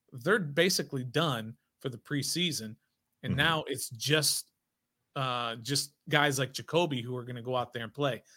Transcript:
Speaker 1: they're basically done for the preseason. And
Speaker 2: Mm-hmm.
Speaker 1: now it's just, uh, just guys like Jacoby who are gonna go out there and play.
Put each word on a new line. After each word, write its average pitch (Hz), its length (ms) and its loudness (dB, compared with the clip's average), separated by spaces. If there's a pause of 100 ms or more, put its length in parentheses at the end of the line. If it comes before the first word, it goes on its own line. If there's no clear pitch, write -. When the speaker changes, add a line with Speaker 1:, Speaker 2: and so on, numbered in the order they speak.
(140)
Speaker 1:
they're 160 260 2
basically 151 640 2
done 123 520 0 (260)
for 135 80 -6
the 117 80 -10
preseason. 139 760 -2 (480)
And 127 100 -2
Speaker 2:
Mm-hmm. - 40 0
Speaker 1:
now 156 300 2
it's 131 220 -6
just, 139 600 2 (680)
uh, 123 420 -2
just 123 340 -2 (160)
guys 147 320 4
like 131 140 -2
Jacoby 147 480 0
who 127 160 -6
are 120 80 -8
gonna 123 160 -10
go 127 140 -4
out 120 180 -4
there 117 100 -6
and 110 100 -10
play. 139 300 0 (140)